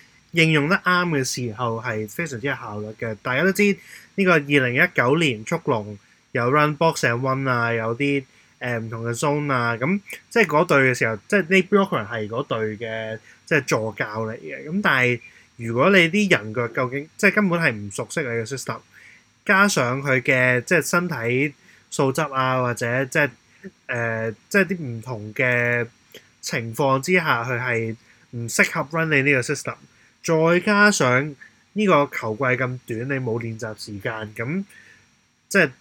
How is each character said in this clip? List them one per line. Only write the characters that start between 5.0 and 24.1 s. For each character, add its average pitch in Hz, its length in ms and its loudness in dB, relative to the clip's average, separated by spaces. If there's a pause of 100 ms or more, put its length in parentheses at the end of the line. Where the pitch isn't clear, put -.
年 120 280 0
速 165 200 -4
龍 104 320 -4 (340)
有 120 180 0
run 147 260 4
box 160 300 0
and 120 140 2
one 131 280 -2
啊， 117 240 0
有 113 240 -2
啲， 139 280 0 (360)
誒， 123 200 -4
唔 113 100 -8
同 117 160 -8
嘅 117 80 -2
zone 147 400 0
啊， 117 240 0
咁 175 240 0 (280)
即 233 100 0
係 214 80 6
嗰 151 180 2
隊 156 120 4 (140)
嘅 123 60 -2
時 123 100 0
候， 113 80 -2 (120)
即 - 80 0
係 190 100 2
Nate 185 220 2
Bjorkgren 185 400 0
係 110 200 -6
嗰 117 160 -4
隊 110 340 -4
嘅， 110 420 -8 (260)
即 - 100 0
係 139 100 0
助 110 300 -2
教 123 100 -4 (200)
嚟 110 140 -8
嘅。 135 280 -14
咁 190 160 -4
但 135 220 4
係 120 140 2 (360)
如 117 180 -6
果 135 160 4
你 196 80 6 (120)
啲 202 220 2
人 107 220 0
腳 120 140 -2
究 127 220 -4
竟， 143 260 -8
即 202 120 0
係 190 80 4
根 208 140 2
本 170 100 0
係 156 120 2
唔 104 200 -8
熟 117 180 -8
悉 - 100 -6
你 139 80 -4
嘅 117 180 -4
system， 120 340 -8 (640)
加 202 220 6
上 135 340 2
佢 131 200 2
嘅， 127 420 4
即 180 120 2
係 156 60 4
身 175 260 0
體 131 460 -2 (360)
素 135 240 0
質 143 200 -2
啊， 131 280 2
或 123 120 0
者 123 320 -2
即 156 140 -2
係， 143 100 2 (580)
誒， 113 480 -4 (120)